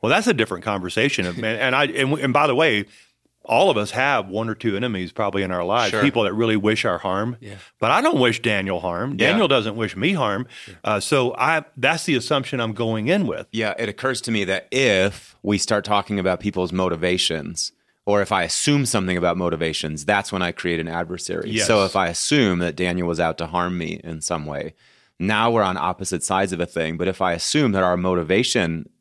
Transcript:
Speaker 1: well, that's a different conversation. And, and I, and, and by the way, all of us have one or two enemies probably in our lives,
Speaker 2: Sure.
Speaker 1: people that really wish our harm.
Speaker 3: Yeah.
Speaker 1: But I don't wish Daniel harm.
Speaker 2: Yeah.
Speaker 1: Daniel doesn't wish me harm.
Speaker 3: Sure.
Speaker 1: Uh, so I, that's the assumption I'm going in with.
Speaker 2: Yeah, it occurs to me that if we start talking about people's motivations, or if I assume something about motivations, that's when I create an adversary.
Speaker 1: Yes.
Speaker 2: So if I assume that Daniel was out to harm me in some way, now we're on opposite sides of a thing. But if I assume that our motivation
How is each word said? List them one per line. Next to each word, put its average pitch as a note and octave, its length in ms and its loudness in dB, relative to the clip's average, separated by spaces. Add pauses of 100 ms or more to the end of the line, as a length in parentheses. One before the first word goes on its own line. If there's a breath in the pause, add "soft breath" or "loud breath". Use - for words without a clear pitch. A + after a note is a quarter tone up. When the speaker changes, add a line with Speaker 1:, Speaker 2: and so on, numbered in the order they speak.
Speaker 1:
well, - 80 2
that's G3+ 180 4
a A3+ 60 4
different G#2 300 0
conversation. G#2 600 0
And, F2+ 180 -4
and A#2 320 0
I, C#3+ 100 4
and, C#3 280 0
and C3+ 200 0
by D3 140 4
the B2+ 80 2
way, B2+ 300 2 (600 soft breath)
all E3+ 240 4
of B2 80 2
us G#2 140 -2
have B2+ 360 0
one G#2+ 220 -4
or G#2+ 60 -4
two G#2+ 200 -2
enemies G2 380 -4
probably G2 280 -2
in F#2 100 -2
our F2 120 -2
lives, G#2 280 2
Speaker 2:
Sure. G#2+ 100 0
Speaker 1:
people A#2+ 220 2
that F#2+ 100 0
really A2 240 2
wish G#2+ 260 0
our F#2 140 0
harm. G2+ 420 -4
Speaker 3:
Yeah. G#2 160 -16 (240 loud breath)
Speaker 1:
But A2+ 120 2
I F#3 100 4
don't D#4 180 2
wish A#2 220 4
Daniel G2 400 0
harm. F2 300 -4
Speaker 2:
Yeah. A#2 180 2
Speaker 1:
Daniel G3 180 2
doesn't A2+ 300 0
wish A2 180 -2
me C3 160 0
harm. A#2+ 360 0 (180 loud breath)
Speaker 3:
Sure. F#2 180 -20
Speaker 1:
Uh, G#2+ 160 0
so B2+ 380 2
I, D3+ 260 2 (140)
that's C#3 260 0
the D3+ 120 0
assumption B2+ 440 -2
I'm A2+ 140 -2
going A2+ 340 -2
in F#3+ 180 2
with. - 260 -4
Speaker 2:
Yeah, A2 280 -2
it A2+ 80 -2
occurs B2 340 -4
to A#2 100 -4
me G#2 140 2
that F#2+ 240 -2
if G2+ 760 2
we G2+ 160 2
start G#2 260 0
talking G2+ 340 -2
about F#2 220 0
people's F#2 320 -2
motivations, F2 1000 -2 (340)
or G2+ 160 4
if G2 120 0
I F#2 100 2
assume C#3+ 420 0
something F#2 300 0
about F2 220 2
motivations, D#2+ 680 -2
that's G2+ 280 2
when F#2+ 100 -2
I F2 100 0
create E2+ 300 -4
an E2 80 -4
adversary. E2+ 600 -6
Speaker 1:
Yes. G#2+ 160 0
Speaker 2:
So G#2 180 4
if F#2 100 -4
I F#2+ 140 2
assume G2 500 2
that F2 160 -2
Daniel F2 320 -2
was E2+ 120 -2
out E2 180 0
to E2 100 -6
harm F2 300 -2
me E2 260 -6
in E2 180 -10
some D#2 240 -6
way, C#2+ 280 -8 (460 soft breath)
now G#2+ 320 2
we're A2+ 120 4
on F#2 140 0
opposite F2+ 440 -4
sides F#2+ 300 0
of F2 80 -4
a F2 60 0
thing. E2 320 -4
But F2 100 -2
if F#2+ 140 -4
I F2+ 100 2
assume A#2+ 400 0
that G2 120 2
our F2+ 120 4
motivation F2+ 960 0 (120)